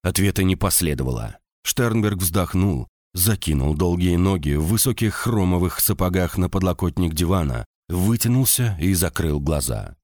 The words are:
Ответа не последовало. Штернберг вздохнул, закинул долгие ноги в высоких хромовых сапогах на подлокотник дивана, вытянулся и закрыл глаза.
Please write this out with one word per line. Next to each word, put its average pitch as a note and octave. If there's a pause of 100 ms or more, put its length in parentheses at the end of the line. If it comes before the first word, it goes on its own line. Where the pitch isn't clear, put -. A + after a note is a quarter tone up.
Ответа F#2+
не F#2
последовало. C2 (240)
Штернберг A2
вздохнул, F2+ (260)
закинул D#2+
долгие F2
ноги F2
в D#2
высоких A2
хромовых F2+
сапогах F2+
на F#2
подлокотник F2+
дивана, D#2+ (240)
вытянулся A#2
и F#2
закрыл E2
глаза. C2+